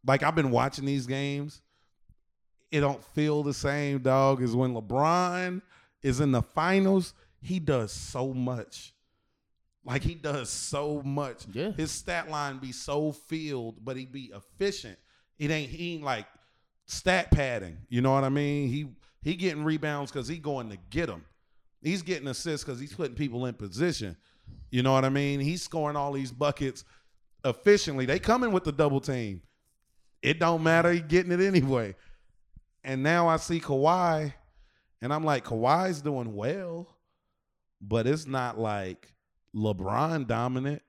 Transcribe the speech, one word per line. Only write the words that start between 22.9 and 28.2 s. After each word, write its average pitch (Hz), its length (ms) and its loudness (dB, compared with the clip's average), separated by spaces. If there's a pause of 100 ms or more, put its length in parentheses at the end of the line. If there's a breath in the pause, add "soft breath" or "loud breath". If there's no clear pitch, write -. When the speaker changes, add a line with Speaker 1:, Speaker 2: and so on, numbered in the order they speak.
Speaker 1:
putting 135 220 -6
people 127 300 -2
in 123 80 -4
position. 104 640 -4 (540 loud breath)
You 123 120 2
know 131 100 4
what 131 120 4
I 135 40 2
mean? 143 300 0
He's 160 220 -2
scoring 147 340 -4
all 143 160 -2
these 135 200 -6
buckets 139 520 -2 (640 soft breath)
efficiently. 143 600 4
They 147 140 0
coming 233 320 2